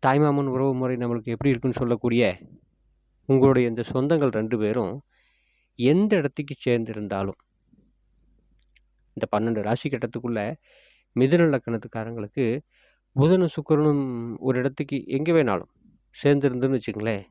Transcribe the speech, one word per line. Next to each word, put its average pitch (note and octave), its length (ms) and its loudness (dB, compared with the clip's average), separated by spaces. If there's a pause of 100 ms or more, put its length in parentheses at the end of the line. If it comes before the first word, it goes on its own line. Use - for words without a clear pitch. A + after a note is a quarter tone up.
தாய்மாமன் C#3+ 460 2
உறவு C3 260 0
முறை B2+ 220 -2
நம்மளுக்கு A#2+ 360 -4
எப்படி C#3 200 0
இருக்குன்னு B2 260 -2
சொல்லக்கூடிய A#2+ 460 0 (1040)
உங்களுடைய C3 400 6
இந்த A#2 160 -4
சொந்தங்கள் C#3 480 0
ரெண்டு A2 260 -2
பேரும் G#2+ 340 -2 (880)
எந்த E3 380 4
இடத்துக்கு C#3+ 400 -4
சேர்ந்திருந்தாலும், G#2 800 -4 (1800)
இந்த A2 100 -4
பன்னெண்டு A2 360 0
ராசி A2+ 260 -2
கட்டத்துக்குள்ள A#2+ 520 -2 (760)
மிதுன D#3 320 4
லக்கணத்துக்காரங்களுக்கு A#2 1000 -4 (680)
புதனும் E3+ 380 2
சுக்கிரனும் D3 500 2 (340)
ஒரு B2+ 200 -2
இடத்துக்கு C3+ 400 -4 (100)
எங்க D3+ 240 -2
வேணாலும் B2 400 2 (440)
சேர்ந்திருந்துன்னு C3+ 600 2
வச்சுங்களேன் G#2+ 520 -6